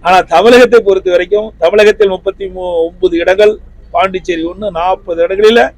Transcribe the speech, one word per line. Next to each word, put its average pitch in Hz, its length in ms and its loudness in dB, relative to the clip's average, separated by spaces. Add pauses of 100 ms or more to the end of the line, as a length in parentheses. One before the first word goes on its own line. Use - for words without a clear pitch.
ஆனா 180 120 2 (160)
தமிழகத்தை 233 540 4
பொறுத்த 185 280 0
வரைக்கும் 202 340 -2 (140)
தமிழகத்தில் 208 520 2
முப்பத்தி 190 300 -8 (380)
ஒன்பது 175 400 -4
இடங்கள், 196 300 2 (420)
பாண்டிச்சேரி 175 560 -4
ஒண்ணு, 202 180 -8 (100)
நாற்பது 180 460 -4
இடங்களில 214 360 2 (160)